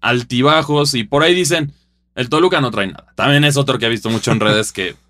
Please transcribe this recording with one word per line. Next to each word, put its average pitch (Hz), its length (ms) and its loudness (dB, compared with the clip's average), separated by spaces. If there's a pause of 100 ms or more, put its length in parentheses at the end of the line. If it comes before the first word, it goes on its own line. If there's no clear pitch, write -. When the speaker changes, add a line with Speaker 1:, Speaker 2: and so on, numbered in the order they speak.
Speaker 1:
altibajos 143 920 0
y 117 100 -2
por 139 180 0
ahí 170 120 4
dicen, 165 380 -2 (440)
"El 123 120 -4
Toluca 165 320 2
no 127 120 -2
trae 98 160 -2
nada". - 260 -16
También 143 300 2
es 147 120 2
otro 135 220 0
que 113 80 -2
he - 20 2
visto 113 220 -4
mucho 113 220 0
en 110 80 0
redes 107 320 0
Speaker 2:
<laughs> - 20 -14
Speaker 1:
que, 92 220 -6 (140)